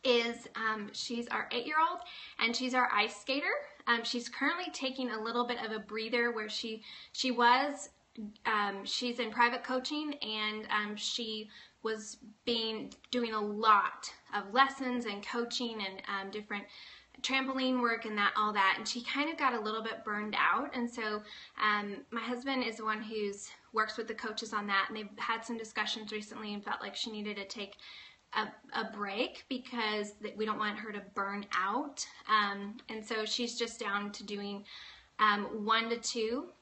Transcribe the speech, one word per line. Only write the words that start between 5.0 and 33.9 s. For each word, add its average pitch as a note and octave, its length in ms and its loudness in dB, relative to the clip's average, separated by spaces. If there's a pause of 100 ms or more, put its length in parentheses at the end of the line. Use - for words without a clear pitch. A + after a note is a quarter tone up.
a A3 60 -4
little A#3 280 2
bit A#3+ 180 -2
of G#3+ 80 -4
a G#3+ 60 -2
breather A3 520 0
where G#3+ 200 -4
she, A3 320 -6 (300)
she C4 180 0
was, B3 580 6 (560)
um, G3+ 400 2
she's A#3+ 340 -2
in A3 120 0
private A#3+ 340 4
coaching, C#4+ 560 -2
and, G#3+ 500 -2
um, G#3 260 0
she A3 520 -4 (340)
was G#3+ 360 -4 (260)
being, A3 480 0 (180)
doing A#3+ 220 2
a G#3+ 80 2
lot G#3 720 4 (220)
of G3 180 -2
lessons B3 540 4
and G3+ 200 -4
coaching A#3+ 600 -2
and, F#3+ 200 -8
um, G3 240 -4
different G#3 340 -6 (580)
trampoline C4 580 4
work A3+ 240 2
and G#3+ 140 -2
that, G3+ 180 6
all G#3+ 160 4
that, G3 240 6
and G#3+ 100 -6
she A#3+ 160 -4
kind D4 280 0
of D#4 80 -6
got C4 160 4
a A3 60 0
little G#3+ 220 -2
bit A3 220 -4
burned G#3 340 -2
out. G#3 380 4
And A#3 140 0
so, G#3+ 320 -2 (400)
um, G#3 480 2
my A#3 100 -2
husband B3 440 0
is A3 120 -2
the A3 80 -8
one G#3+ 160 0
who's G#3 500 -4 (220)
works G#3+ 240 2
with A3+ 120 -4
the A3 60 -4
coaches G#3+ 380 -6
on G#3 140 0
that, G3 220 4
and G#3+ 80 -6
they've G#3 220 -8
had A3+ 260 -2
some A#3 120 -4
discussions G#3+ 560 -4
recently G#3+ 400 -6
and G3+ 100 -6
felt G#3+ 200 -4
like G3+ 120 -8
she - 160 -4
needed G#3 260 -4
to G3 100 -6
take G3+ 300 -10 (580)
a, G#3+ 120 2 (320)
a G3+ 140 -2
break G3+ 560 -4
because G#3+ 640 -2 (100)
th-, - 140 -8
we G#3+ 80 0
don't G#3 140 0
want G#3 200 0
her G#3+ 140 -8
to G3+ 80 -6 (140)
burn G3+ 320 -2 (100)
out. A3+ 480 0 (240)
Um, G3+ 480 2 (120)
and A3 160 -8
so A3 200 -2
she's A#3 320 -2
just A#3 240 -2
down G3+ 320 -2